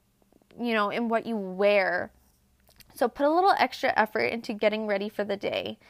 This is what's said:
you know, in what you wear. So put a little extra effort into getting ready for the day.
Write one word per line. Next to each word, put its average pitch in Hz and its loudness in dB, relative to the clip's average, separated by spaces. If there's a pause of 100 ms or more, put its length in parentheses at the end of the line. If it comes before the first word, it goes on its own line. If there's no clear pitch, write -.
(600)
you 233 -2
know, 208 0
in 226 -2
what 226 0
you 233 -4
wear. 190 0 (840)
So 254 2
put 277 -2
a 302 4
little 359 4
extra - 0
effort 220 2
into 233 -4
getting 214 0
ready 202 -2
for 208 -6
the 202 -2
day. 202 -4 (120)